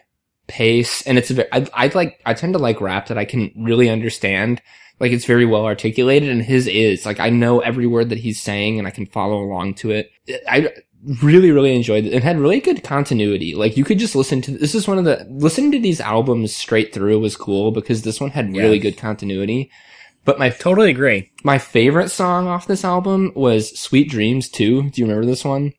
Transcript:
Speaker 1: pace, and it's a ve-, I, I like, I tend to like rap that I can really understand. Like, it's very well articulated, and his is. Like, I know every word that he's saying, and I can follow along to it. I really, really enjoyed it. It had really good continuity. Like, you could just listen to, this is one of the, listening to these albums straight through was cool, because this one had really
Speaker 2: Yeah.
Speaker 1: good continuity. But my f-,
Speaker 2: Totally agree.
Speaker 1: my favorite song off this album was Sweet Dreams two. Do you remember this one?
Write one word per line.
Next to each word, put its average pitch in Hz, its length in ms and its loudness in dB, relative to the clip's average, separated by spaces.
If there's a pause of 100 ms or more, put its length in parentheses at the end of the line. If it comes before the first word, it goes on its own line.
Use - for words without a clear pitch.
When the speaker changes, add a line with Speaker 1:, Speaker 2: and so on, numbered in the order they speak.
(480)
Speaker 1:
pace, 117 580 0
and 131 120 2
it's 123 120 0
a 135 60 -2
ve-, 120 160 0
I, 131 220 0
I 123 200 2
like, - 320 -2
I 117 80 -2
tend 170 200 -4
to 185 60 -2
like 117 220 -2
rap 98 260 -4
that 113 100 -6
I 104 80 -2
can 110 300 -4
really 117 340 2
understand. 110 720 -2 (380)
Like, 123 120 0
it's 120 140 -2
very 120 200 6
well 110 200 2
articulated, 123 640 0
and 120 140 0
his 127 240 0
is. 104 380 0
Like, 104 140 -6
I 113 100 0
know 120 300 2
every 120 280 -2
word 117 220 0
that 110 100 -4
he's 113 220 -8
saying, 104 360 -4
and 101 100 -6
I 98 40 -8
can 101 160 -10
follow 101 340 -4
along 98 340 -6
to 110 160 -6
it. 107 180 -4 (380)
I 131 220 0 (540)
really, 170 280 8
really 139 240 4
enjoyed 110 300 0
it. - 80 -4
It 123 100 2
had 170 160 0
really 165 200 2
good 330 240 0
continuity. 104 720 -2
Like, 107 220 0
you 135 60 2
could 202 140 2
just 220 180 -2
listen 135 280 0
to, - 140 -10
this 147 180 -2
is 214 120 -2
one 196 120 0
of 175 60 0
the, 151 240 0
listening 160 420 0
to 285 80 0
these 185 220 0
albums 113 540 0
straight - 380 -2
through 107 260 2
was 107 180 -2
cool, 101 340 -2
because 110 300 -2
this 113 180 -6
one 135 120 -6
had 113 240 -4
really 107 220 4
Speaker 2:
Yeah. 98 60 -2
Speaker 1:
good 104 140 -2
continuity. 104 760 -4 (540)
But 143 120 2
my 135 100 2
f-, 117 120 -2
Speaker 2:
Totally 185 320 4
agree. 123 400 0 (120)
Speaker 1:
my 139 140 2
favorite 139 520 2
song 180 380 0
off 180 200 -6
this 190 160 -2
album 190 520 0
was 117 440 0
Sweet 147 300 2
Dreams 123 400 -2
two. 127 420 0
Do 131 100 -4
you 117 60 0
remember 107 180 0
this 127 200 -2
one? 143 320 -4